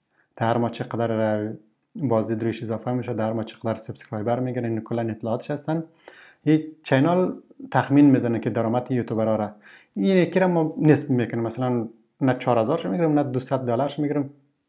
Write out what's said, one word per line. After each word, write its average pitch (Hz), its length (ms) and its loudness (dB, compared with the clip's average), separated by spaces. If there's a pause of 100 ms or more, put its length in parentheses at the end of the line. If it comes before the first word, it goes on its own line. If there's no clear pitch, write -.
(360)
در 117 100 0
هر 117 120 4
ماه 117 120 0
چقدر 110 840 -2 (440)
بازدید 113 460 0
رویش 113 200 -2
اضافه 113 300 -6
می‌شه، 120 220 -4
در 110 120 -2
هر 110 60 -2
ماه 110 120 -4
چقدر 110 300 -6
سابسکرایبر 113 680 -6
می‌گیره، 123 280 -4
این 113 120 -4
کلاً 117 220 -4
اطلاعاتش 113 480 -6
هستن. 160 340 -4 (600)
این 151 180 4 (200)
چینال 170 580 2 (300)
تخمین 139 400 6
می‌زنه 117 280 2
که 117 120 -4
درآمد 117 420 -2
یوتیوبرها 110 440 0
را. 104 140 -2 (440)
این 196 220 2
یکی 175 240 4
را 185 80 4
ما 165 300 0
نصف 147 320 4
می‌کنیم، 117 340 0
مثلاً 120 440 -2 (320)
نه 131 140 2
چهار 127 240 2
هزارش 143 280 0
می‌گیریم، 170 260 0
نه 147 100 4
دویست 127 300 -4
دلارش 127 460 -2
می‌گیریم، 143 320 -2 (380)